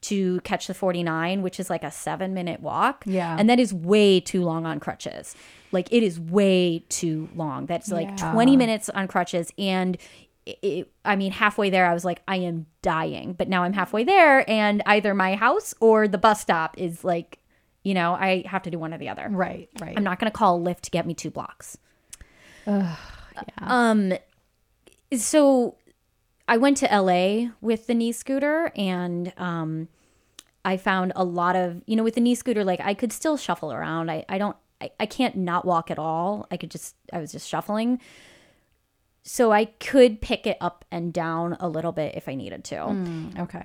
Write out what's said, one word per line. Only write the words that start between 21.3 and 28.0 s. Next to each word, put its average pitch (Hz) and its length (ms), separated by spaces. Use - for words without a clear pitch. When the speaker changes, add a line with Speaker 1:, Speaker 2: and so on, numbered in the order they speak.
Speaker 1:
blocks. - 460
Speaker 2:
Ugh, 196 300
yeah. - 80
Speaker 1:
Um, 226 520
so 262 640
I 233 100
went 269 200
to - 140
L 196 180
A 202 420
with 220 260
the 240 80
knee 233 160